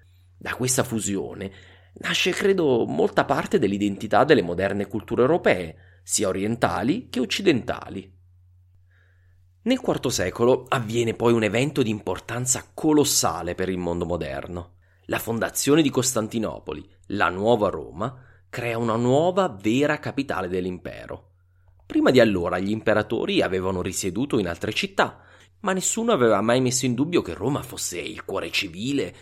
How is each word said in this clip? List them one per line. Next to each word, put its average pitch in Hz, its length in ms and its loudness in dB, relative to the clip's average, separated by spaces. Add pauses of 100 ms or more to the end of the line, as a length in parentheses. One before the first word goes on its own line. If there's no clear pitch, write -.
(380)
Da - 160 -10
questa 127 300 0
fusione 95 680 -6 (440)
nasce, - 340 -2
credo, 160 560 2
molta - 400 2
parte 160 320 0
dell'identità 101 640 2
delle 135 200 6
moderne 95 420 -2
culture 110 360 -2
europee, 127 540 2 (280)
sia - 240 -2
orientali 104 800 -2
che 127 100 -6
occidentali. 123 920 -2 (1500)
Nel 254 160 2
quarto 143 300 0
secolo 117 600 2
avviene 117 460 0
poi 120 180 4
un 113 100 4
evento 123 380 0
di 110 80 0
importanza 107 800 -4
colossale 92 840 2
per 92 120 -2
il 92 120 -2
mondo 87 260 -2
moderno. 82 720 -6 (300)
La - 120 -4
fondazione 117 640 2
di 143 80 2
Costantinopoli, 107 960 -4 (200)
la 98 220 2
nuova 104 400 2
Roma, 80 540 -8 (240)
crea 117 300 -6
una 117 180 0
nuova 160 540 2 (100)
vera 143 380 2
capitale 101 500 -4
dell'impero. - 760 -6 (640)
Prima - 260 4
di 123 80 8
allora 92 400 4
gli 98 100 -2
imperatori 110 720 0
avevano 92 400 0
risieduto 98 580 -2
in 92 100 0
altre 95 240 -6
città, - 480 -2 (400)
ma 196 100 -2
nessuno 226 400 -2
aveva 113 300 4
mai 117 180 2
messo 127 260 0
in 123 80 0
dubbio 147 280 2
che 87 120 -6
Roma 110 280 -2
fosse - 380 -8
il - 260 -12
cuore 92 260 -6
civile, 98 720 -4